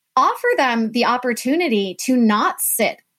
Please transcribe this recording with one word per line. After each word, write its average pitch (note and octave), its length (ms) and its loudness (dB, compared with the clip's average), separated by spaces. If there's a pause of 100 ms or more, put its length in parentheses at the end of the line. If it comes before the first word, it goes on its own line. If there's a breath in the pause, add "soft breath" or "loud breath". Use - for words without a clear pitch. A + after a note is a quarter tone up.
(140)
offer A4+ 420 0
them A#3 360 0
the A#3 120 0
opportunity A#3+ 960 -2
to B3+ 160 0
not A#3 440 2
sit - 400 -2 (180)